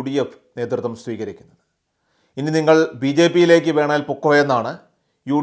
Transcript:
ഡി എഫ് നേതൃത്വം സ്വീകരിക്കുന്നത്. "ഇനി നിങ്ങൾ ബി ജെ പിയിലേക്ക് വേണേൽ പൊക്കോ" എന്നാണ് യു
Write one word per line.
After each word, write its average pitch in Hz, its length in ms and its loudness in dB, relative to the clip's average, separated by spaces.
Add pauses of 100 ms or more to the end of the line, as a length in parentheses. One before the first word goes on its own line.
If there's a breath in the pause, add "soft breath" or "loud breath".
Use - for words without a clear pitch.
ഡി 135 60 -8 (100)
എഫ് - 120 -14 (220)
നേതൃത്വം 120 360 -6 (100)
സ്വീകരിക്കുന്നത്. 104 580 -14 (800)
"ഇനി 147 180 -4
നിങ്ങൾ 160 200 4 (240)
ബി 135 180 0
ജെ 170 140 6
പിയിലേക്ക് 170 440 4
വേണേൽ 147 320 0
പൊക്കോ" 143 220 -2 (100)
എന്നാണ് 127 300 -2 (600)
യു 143 120 2